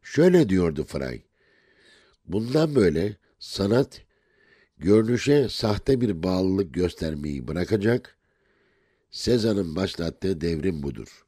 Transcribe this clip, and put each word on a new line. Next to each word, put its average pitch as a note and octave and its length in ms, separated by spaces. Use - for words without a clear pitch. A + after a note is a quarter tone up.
Şöyle E3+ 480
diyordu E2+ 340
Fry, C2 380
"Bundan B2+ 500
böyle F#2+ 400
sanat A2 600
görünüşe A2 720
sahte A2+ 520
bir G2 220
bağlılık F#2 500
göstermeyi D2+ 720
bırakacak. G#2 720
Cézanne'ın G#2 640
başlattığı F2+ 680
devrim E2 420
budur." A#1+ 440